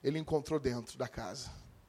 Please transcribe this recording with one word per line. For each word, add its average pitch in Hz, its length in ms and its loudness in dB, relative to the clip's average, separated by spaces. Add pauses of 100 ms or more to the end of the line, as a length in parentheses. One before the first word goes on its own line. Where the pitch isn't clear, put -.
ele 147 160 4
encontrou 156 400 2
dentro 120 400 0
da 127 80 0
casa. 110 420 -6 (400)